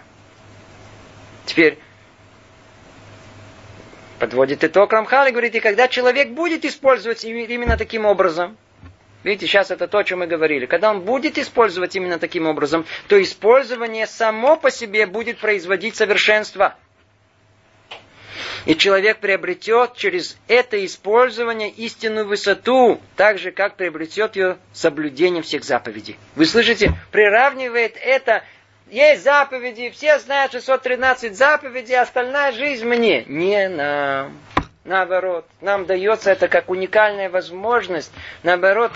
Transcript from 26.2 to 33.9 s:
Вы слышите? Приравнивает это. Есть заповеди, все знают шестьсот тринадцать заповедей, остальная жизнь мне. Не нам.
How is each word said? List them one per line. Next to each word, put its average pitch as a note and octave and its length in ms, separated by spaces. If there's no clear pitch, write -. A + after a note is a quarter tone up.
Вы D#3 100
слышите? G#3+ 480
Приравнивает A#3 920
это. B3 420
Есть C4 340
заповеди, B3+ 640
все D4 300
знают C4 320
шестьсот B3+ 320
тринадцать B3 540
заповедей, B3+ 600
остальная B3+ 540
жизнь B3 340
мне. A#3 400
Не F#3 440
нам. C#3+ 680